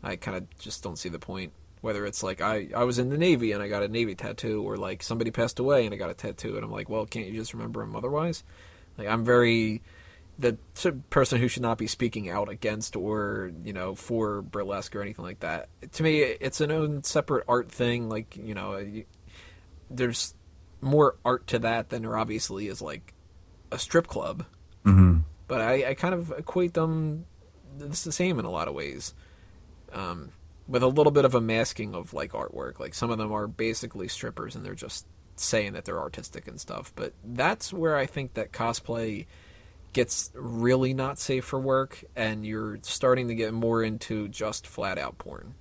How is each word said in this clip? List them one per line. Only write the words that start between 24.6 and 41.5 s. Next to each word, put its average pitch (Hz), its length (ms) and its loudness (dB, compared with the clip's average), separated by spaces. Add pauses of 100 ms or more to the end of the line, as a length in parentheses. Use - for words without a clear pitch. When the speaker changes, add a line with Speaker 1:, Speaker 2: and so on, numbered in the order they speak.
Speaker 2:
Mm-hmm. 95 320 12 (320)
Speaker 1:
But - 100 0
I, 127 300 2
I 135 60 0
kind 180 180 0
of 170 180 -4
equate 170 440 0
them, 160 500 0 (520)
it's 143 280 -6
the 160 80 -4
same 180 260 0
in 104 60 -4
a - 60 -6
lot 82 180 -2
of 73 40 -6
ways. 69 400 -8 (800)
Um, 87 400 -8 (340)
with 135 160 2
a 131 60 6
little 147 240 8
bit 143 140 6
of 131 100 6
a 120 60 6
masking 113 520 0
of, 90 200 -10
like, 67 180 -4
artwork. 65 480 -8
Like, 67 140 -8
some 120 180 -2
of 110 60 -2
them 107 160 -4
are 107 140 -2
basically 110 600 -4
strippers - 480 -8
and - 100 -12
they're 98 100 -8
just - 300 -12 (300)
saying 104 380 0
that 90 100 -10
they're 85 160 -6
artistic - 480 -10
and - 120 -14
stuff. - 360 -12
But - 160 -8 (100)
that's 127 520 -2
where 160 240 0
I 135 80 2
think 135 300 -8
that 110 180 -4
cosplay 113 720 -4 (640)
gets - 420 0
really 127 600 4
not 131 260 -2
safe 131 240 0
for 135 160 -4